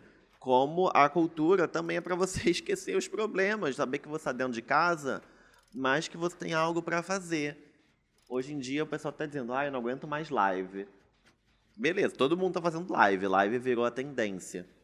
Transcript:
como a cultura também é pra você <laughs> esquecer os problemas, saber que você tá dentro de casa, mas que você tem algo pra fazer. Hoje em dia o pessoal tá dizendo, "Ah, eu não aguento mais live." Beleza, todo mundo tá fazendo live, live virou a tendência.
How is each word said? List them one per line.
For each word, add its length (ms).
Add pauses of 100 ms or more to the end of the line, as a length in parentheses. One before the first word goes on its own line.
(400)
como 480
a 220
cultura 580
também 300
é 40
pra 140
você 340
<laughs> 0
esquecer 480
os 100
problemas, 680
saber 240
que 80
você 180
tá 60
dentro 220
de 80
casa, 600 (520)
mas 340
que 100
você 180
tem 180
algo 280
pra 220
fazer. 540 (720)
Hoje 260
em 60
dia 240
o 40
pessoal 240
tá 140
dizendo, 280
"Ah, 120
eu 60
não 80
aguento 280
mais 220
live." 580 (880)
Beleza, 380
todo 220
mundo 160
tá 80
fazendo 300
live, 360
live 320
virou 260
a 60
tendência. 760 (160)